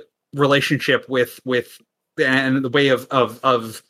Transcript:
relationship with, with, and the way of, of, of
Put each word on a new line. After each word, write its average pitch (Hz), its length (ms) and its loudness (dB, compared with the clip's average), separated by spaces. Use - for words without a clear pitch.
relationship 139 720 0
with, 123 360 -2
with, 123 360 -4
and 131 440 0
the 131 40 -6
way 139 200 2
of, 127 240 0
of, 120 320 0
of 117 460 -2